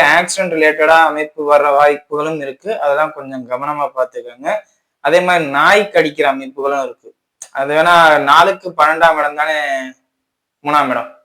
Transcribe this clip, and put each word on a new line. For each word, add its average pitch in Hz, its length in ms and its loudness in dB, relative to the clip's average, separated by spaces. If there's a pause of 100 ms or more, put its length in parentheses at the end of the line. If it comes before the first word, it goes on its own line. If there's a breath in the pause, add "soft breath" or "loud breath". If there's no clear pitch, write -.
(160)
ஆக்சிடென்ட் 180 380 -4
ரிலேட்டடா 156 400 2 (140)
அமைப்பு 151 320 -6 (100)
வர்ற 147 160 4 (120)
வாய்ப்புகளும் 147 640 -2
இருக்கு. 135 240 -12 (120)
அதெல்லாம் 147 360 -2
கொஞ்சம் 135 320 -14
கவனமா 143 360 -6 (120)
பார்த்துக்கோங்க. 123 520 -8 (540)
அதே 156 240 2
மாதிரி 175 180 0 (120)
நாய் 196 360 2
கடிக்கிற 156 380 -2
அமைப்புகளும் 135 540 -6
இருக்கு. 117 240 -16 (420)
அது 135 220 -6
வேணா 165 220 4 (340)
நாலுக்கு 180 380 2 (100)
பன்னெண்டாம் 160 420 2
இடம் 147 220 -4
தானே 156 160 -2 (1040)
மூணாம் 147 280 0
இடம். 120 180 -6 (160)